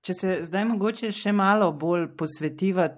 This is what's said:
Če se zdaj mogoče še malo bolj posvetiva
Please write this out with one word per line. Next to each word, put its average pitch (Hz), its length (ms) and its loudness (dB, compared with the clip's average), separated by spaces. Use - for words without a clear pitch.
Če 185 100 -4
se 185 200 -2
zdaj 185 240 -2
mogoče 220 480 -2
še - 160 -2
malo 202 400 4
bolj 160 380 0
posvetiva 160 800 0